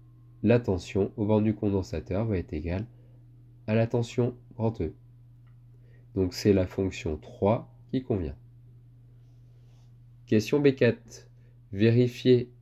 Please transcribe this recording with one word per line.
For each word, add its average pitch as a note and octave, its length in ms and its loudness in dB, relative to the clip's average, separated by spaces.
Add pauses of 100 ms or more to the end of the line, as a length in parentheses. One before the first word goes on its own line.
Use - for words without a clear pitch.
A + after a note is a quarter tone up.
(440)
la A2+ 160 4
tension G2 560 -2
aux A2 100 -4
bornes G#2+ 180 2
du G#2+ 100 2
condensateur G2 720 -4
va G#2 120 -2
être E2 160 -8
égale E2+ 340 -6 (800)
à A2 80 0
la A2+ 120 2
tension A#2+ 480 -2 (200)
grand A2 260 -4
E. D#2 120 -6 (1200)
Donc F#2 180 -2
c'est G#2 200 2
la F#2 120 2
fonction F2+ 520 -6
trois - 560 -2 (180)
qui C3 120 -4
convient. E2+ 320 -6 (1900)
Question A2 340 2
B C#3+ 140 4
quatre. - 560 -2 (420)
Vérifiez B2 800 4 (100)